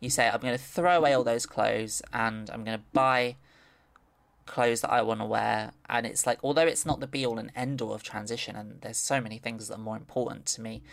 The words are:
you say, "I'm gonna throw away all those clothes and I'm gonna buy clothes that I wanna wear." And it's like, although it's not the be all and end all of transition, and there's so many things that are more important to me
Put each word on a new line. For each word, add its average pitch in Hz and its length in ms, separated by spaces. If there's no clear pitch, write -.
you 127 80
say, 127 200
"I'm 113 120
gonna 123 160
throw 175 400
away 151 160
all 127 100
those 120 220
clothes 110 560
and 110 380
I'm 113 120
gonna 110 200
buy 127 440
clothes 120 360
that - 100
I 120 100
wanna 110 240
wear." 110 460
And 117 160
it's - 220
like, 120 160
although 143 240
it's 165 180
not 143 140
the 131 80
be 135 180
all 117 140
and 113 160
end 127 260
all 110 120
of 107 100
transition, 107 520
and 107 260
there's 110 160
so 139 240
many 110 180
things 113 300
that 107 60
are - 40
more 110 180
important - 500
to - 140
me 113 320